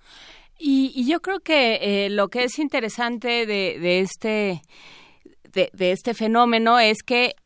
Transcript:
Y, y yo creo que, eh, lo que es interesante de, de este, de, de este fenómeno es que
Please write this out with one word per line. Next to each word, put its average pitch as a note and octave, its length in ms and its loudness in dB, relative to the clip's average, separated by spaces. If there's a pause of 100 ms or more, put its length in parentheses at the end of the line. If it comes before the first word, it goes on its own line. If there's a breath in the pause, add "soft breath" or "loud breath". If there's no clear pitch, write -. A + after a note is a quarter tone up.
(600 loud breath)
Y, C4+ 360 0
y B3+ 160 0
yo E4 100 0
creo F#4+ 180 -4
que, A3 680 0
eh, G3+ 60 -4
lo G3+ 180 0
que B3 140 -2
es B3+ 160 -4
interesante A#3+ 880 -4
de, G3 320 -2
de F3+ 200 2
este, G3+ 600 -2 (920 loud breath)
de, - 220 0
de F3+ 180 0
este A3+ 220 -4
fenómeno A3+ 680 4
es G#3+ 240 2
que B3 300 0 (120)